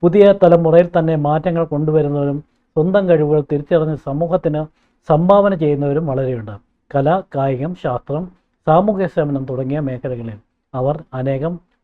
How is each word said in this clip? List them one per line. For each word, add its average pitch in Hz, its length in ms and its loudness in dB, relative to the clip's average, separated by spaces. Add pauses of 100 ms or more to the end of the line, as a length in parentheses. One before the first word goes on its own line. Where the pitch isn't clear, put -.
പുതിയ 196 300 6 (100)
തലമുറയിൽ 170 460 6 (100)
തന്നെ 160 160 0
മാറ്റങ്ങൾ 156 500 -2
കൊണ്ടുവരുന്നവരും 147 800 -2 (320)
സ്വന്തം 185 340 0
കഴിവുകൾ 151 420 2
തിരിച്ചറിഞ്ഞ് 156 540 -2
സമൂഹത്തിന് 156 600 -2 (420)
സംഭാവന 190 480 4
ചെയ്യുന്നവരും 147 520 -2
വളരെയുണ്ട്. 127 500 -6 (380)
കല, 151 260 0 (140)
കായികം, 139 400 -4
ശാസ്ത്രം, 147 560 -6 (340)
സാമൂഹ്യ 190 420 2
സേവനം 143 380 -2
തുടങ്ങിയ 135 340 -6
മേഖലകളിൽ 123 580 -8 (360)
അവർ 139 300 -4 (100)
അനേകം, 135 460 -6 (240)